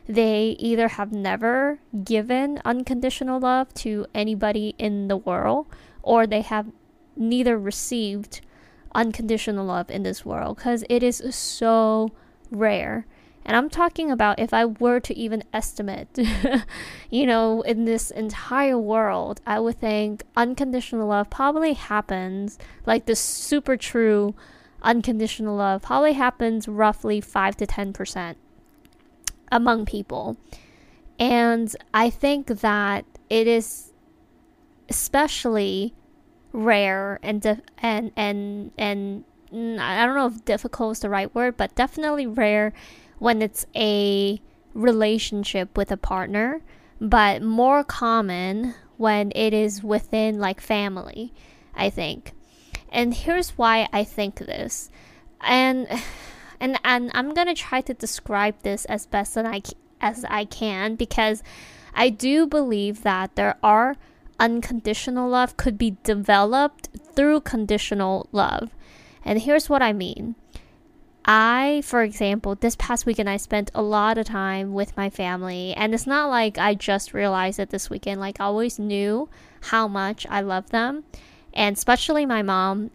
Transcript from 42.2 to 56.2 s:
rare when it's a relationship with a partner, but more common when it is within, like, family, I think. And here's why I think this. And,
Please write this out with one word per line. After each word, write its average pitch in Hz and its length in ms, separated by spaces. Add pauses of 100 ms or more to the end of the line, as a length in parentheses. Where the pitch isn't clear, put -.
rare 214 460 (440)
when 226 240
it's - 240 (100)
a 202 680 (320)
relationship 214 1000
with 202 160
a 190 60
partner, 208 640 (400)
but 208 400
more 247 420
common 220 920 (220)
when 208 400
it 220 180
is 214 300
within, 214 560
like, 190 220
family, 202 720 (420)
I 196 140
think. - 420 (580)
And 240 240
here's 349 440
why 226 340
I 208 140
think 202 320
this. - 520 (520)
And, 254 440 (760)